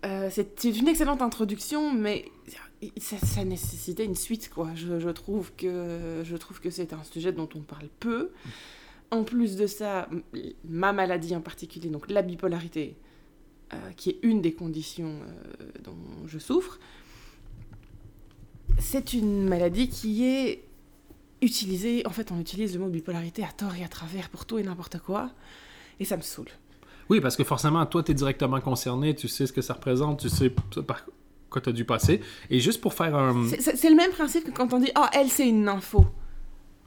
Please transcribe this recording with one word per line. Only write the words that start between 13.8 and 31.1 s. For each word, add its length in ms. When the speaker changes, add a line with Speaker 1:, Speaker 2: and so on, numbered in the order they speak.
Speaker 1:
qui 140
est 140
une 180
des 120
conditions, 680
euh, 440
dont 420
je 140
souffre, 400
c'est 340
une 340
maladie 400
qui 380
est 380
utilisée, 640
en 40
fait, 200
on 80
utilise 340
le 60
mot 100
bipolarité 540
à 120
tort 200
et 80
à 40
travers 420
pour 180
tout 100
et 60
n'importe 340
quoi, 320
et 60
ça 120
me 60
saoule. 260
Speaker 2:
Oui, 100
parce 160
que 80
forcément, 420
toi, 180
t'es 100
directement 480
concerné, 520
tu 140
sais 180
ce 60
que 100
ça 120
représente, 480
tu 80
sais 200
p-, 320
par 220